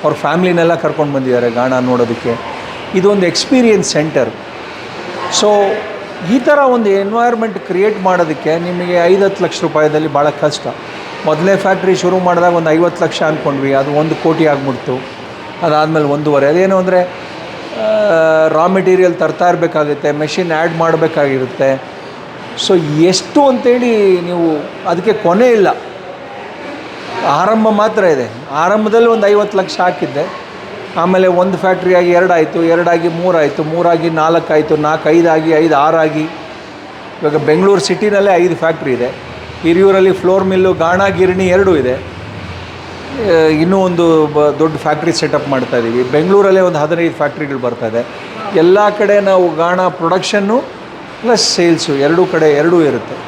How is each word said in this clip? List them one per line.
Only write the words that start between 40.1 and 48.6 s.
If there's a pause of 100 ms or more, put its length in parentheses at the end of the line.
ಫ್ಲೋರ್
ಮಿಲ್ಲು,
ಗಾಣ,
ಗಿರಣಿ
ಎರಡೂ
ಇದೆ.
ಆ,
ಇನ್ನೂ
ಒಂದು
ಬ-,
ದೊಡ್ಡ
ಫ್ಯಾಕ್ಟ್ರಿ
ಸೆಟಪ್
ಮಾಡ್ತಾ
ಇದ್ದೀವಿ.
ಬೆಂಗಳೂರಲ್ಲೇ
ಒಂದು
ಹದಿನೈದು
ಫ್ಯಾಕ್ಟ್ರಿಗಳು
ಬರ್ತಾ
ಇದೆ. (500)
ಎಲ್ಲ